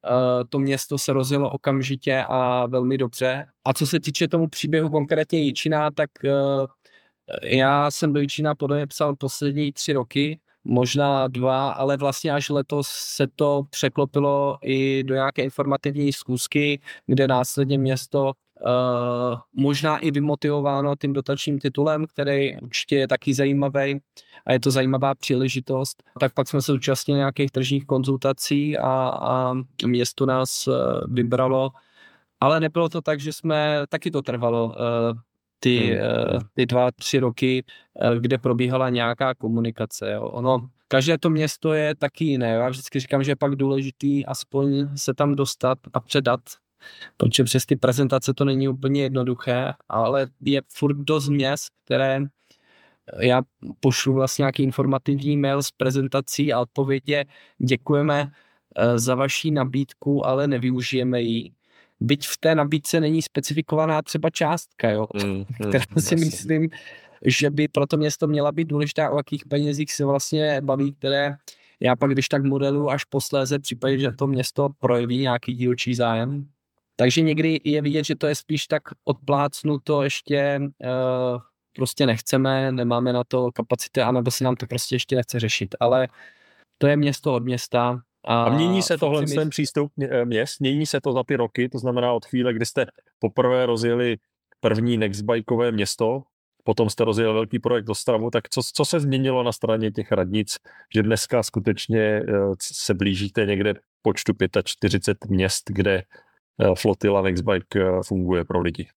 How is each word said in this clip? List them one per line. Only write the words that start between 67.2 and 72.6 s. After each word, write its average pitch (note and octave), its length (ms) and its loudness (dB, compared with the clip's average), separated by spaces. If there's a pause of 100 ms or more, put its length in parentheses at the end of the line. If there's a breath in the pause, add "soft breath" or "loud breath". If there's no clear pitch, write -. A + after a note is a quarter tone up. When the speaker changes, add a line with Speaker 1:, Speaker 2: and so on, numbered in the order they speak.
Speaker 1:
že C#3 240 2
by D3 180 0
pro C#3+ 200 0
to E3 100 0
město D3+ 300 0
měla D3 240 2
být D#3+ 160 -2
důležitá, D3 420 -2
o C#3+ 80 0
jakých D3 280 -6
penězích D3 460 -2
se C#3+ 140 -2
vlastně C#3 560 0
baví, C#3 320 0
které C#3 420 -2 (440 loud breath)
já B2 160 4
pak, C#3 160 2
když C3+ 160 2
tak C#3+ 160 0
modeluju, C#3 460 0